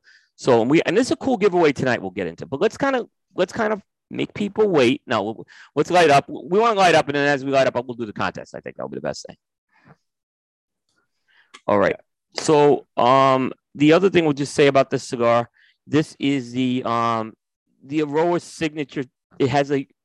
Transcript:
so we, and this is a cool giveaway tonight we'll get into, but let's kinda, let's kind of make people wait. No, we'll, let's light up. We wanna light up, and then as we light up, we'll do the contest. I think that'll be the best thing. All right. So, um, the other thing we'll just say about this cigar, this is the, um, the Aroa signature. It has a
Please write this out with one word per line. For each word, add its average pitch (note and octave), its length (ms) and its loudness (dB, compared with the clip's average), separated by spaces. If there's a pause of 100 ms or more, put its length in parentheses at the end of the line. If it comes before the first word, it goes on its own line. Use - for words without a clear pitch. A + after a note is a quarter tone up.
(360)
so A#2 280 2
we, C#3+ 180 2
and E3+ 160 -2
this B3+ 100 0
is - 40 -2
a D#4 40 -2
cool B3 220 -4
giveaway F3 340 2
tonight B2 300 -2
we'll F#2+ 100 -10
get F#2 160 -6
into, D#2+ 180 -12
but C3+ 140 -10
let's G#3+ 160 -2
kinda, C4+ 320 -4 (280)
let's F3+ 180 -4
kind A3 180 -4
of G3+ 100 -8 (300)
make C3 220 -8
people G#3 340 -2
wait. C#3 400 2
No, A2 160 -2
we'll, A2 240 -12 (260)
let's C#3 160 -2
light E3+ 200 4
up. C#3 180 4
We F3 320 -4
wanna A3+ 180 2
light F3+ 180 4
up, - 120 2
and C#3+ 80 -6
then C#3+ 140 0
as C3+ 160 -2
we C#3 60 -6
light C3+ 160 4
up, A#2+ 80 -4
we'll B2 200 -8
do A#2 100 -8
the G2+ 60 -12
contest. F2+ 440 -8
I - 40 -12
think C2 160 -14
that'll C2+ 140 -10
be C#2 60 -12
the C2+ 60 -10
best C#2+ 240 -10
thing. - 120 -20 (2250)
All G#2 140 2
right. - 160 2 (400)
So, D3 520 2 (100)
um, C3 560 2 (220)
the D3 180 4
other F#3 160 4
thing E3+ 160 2
we'll D3 80 0
just C3+ 200 -6
say D3 140 4
about C3+ 220 2
this C3+ 140 -6
cigar, A#2 460 0 (380)
this D3 320 -2
is C3+ 320 -4
the, B2+ 320 -2
um, A#2 500 -4 (500)
the D3 180 -6
Aroa D#3+ 400 -2
signature. D#3 640 -8 (360)
It C#3 100 0
has C#3+ 220 0
a C#3 160 -4 (180)